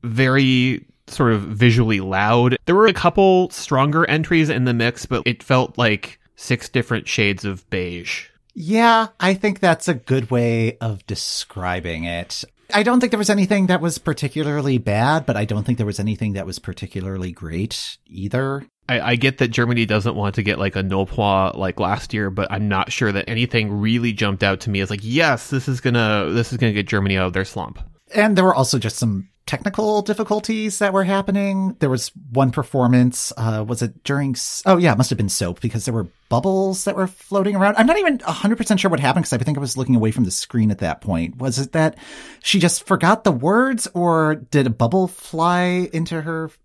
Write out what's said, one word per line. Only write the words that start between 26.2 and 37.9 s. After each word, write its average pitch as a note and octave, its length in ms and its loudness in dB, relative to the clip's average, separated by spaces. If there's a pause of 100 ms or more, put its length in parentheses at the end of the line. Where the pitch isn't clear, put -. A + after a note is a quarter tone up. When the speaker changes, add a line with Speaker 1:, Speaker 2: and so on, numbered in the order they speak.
Speaker 1:
this A2+ 200 0
is A#2+ 80 -6
gonna A2+ 140 2
get G2+ 160 -2
Germany G2 280 2
out F#2 100 2
of F#2 60 -2
their F#2+ 120 0
slump." - 340 -10 (340)
Speaker 2:
And G#3 240 4
there F#3 80 6
were F#3 100 6
also C3 260 2
just A2 160 -4
some G2 320 -2 (180)
technical G#3 560 0
difficulties G#3+ 800 -2
that G3+ 120 2
were F#3+ 120 2
happening. G3 760 0
There C#3+ 120 2
was B2+ 200 -2 (220)
one C3 180 4
performance, B2 840 2
uh, A2 300 -2
was A#2 160 -4
it A2+ 200 -6
during, C#3 300 -2
s-, - 340 -8
oh F#3+ 120 2
yeah, E3+ 140 4
it G#2 60 0
must B2+ 120 2
have C3 60 -2
been G#2 120 -2
Soap, F2 320 -4
because G#2 240 -6
there A#2 100 -4
were G#2 140 -4 (200)
bubbles F#3+ 560 0
that G3 120 -2
were F#3+ 100 0
floating G3 480 -2
around. G3+ 220 2
I'm A3 100 6
not E4+ 120 4